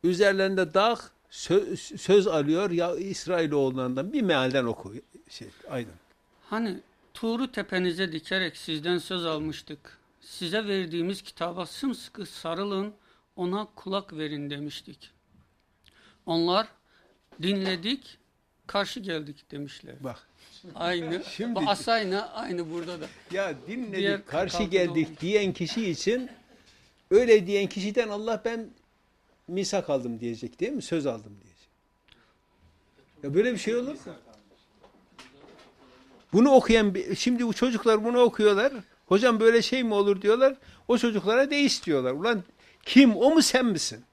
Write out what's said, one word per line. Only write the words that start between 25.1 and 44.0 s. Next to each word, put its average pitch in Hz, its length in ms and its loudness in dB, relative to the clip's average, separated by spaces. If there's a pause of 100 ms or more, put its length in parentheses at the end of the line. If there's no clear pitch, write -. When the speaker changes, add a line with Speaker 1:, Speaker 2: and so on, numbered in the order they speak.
Speaker 1:
diyen 196 320 0
kişi 190 360 -4
için 233 400 -2 (840)
öyle 214 360 6
diyen 202 200 0
kişiden 208 420 -2
Allah 214 360 -4
"Ben 226 240 -6 (800)
misak 185 420 -4
aldım." 120 300 -4
diyecek 117 400 -10
değil 220 120 -2
mi? 285 100 -6
Söz 160 240 -4
aldım 110 380 -8
diyecek. - 260 -20 (1500)
Ya 143 100 -6
böyle 226 200 2
bir 202 40 -4
şey 220 180 -2
olur 254 180 -4
mu? 220 220 -16 (2250)
Bunu 240 160 8
okuyan 226 460 6
bir, 190 200 -6
şimdi 247 320 -2
bu 220 60 -4
çocuklar 226 500 2
bunu 240 160 0
okuyorlar. 226 540 4 (320)
"Hocam 220 340 4
böyle 226 220 6
şey 254 220 0
mi 220 100 0
olur?" 202 280 2
diyorlar. 254 340 4 (320)
O 240 100 4
çocuklara 233 540 2
deist 285 340 0
diyorlar. 131 260 2
Ulan 185 320 -2 (420)
kim? 220 300 8
O 254 160 6
mu 320 100 6
sen 254 240 2
misin? 151 460 -4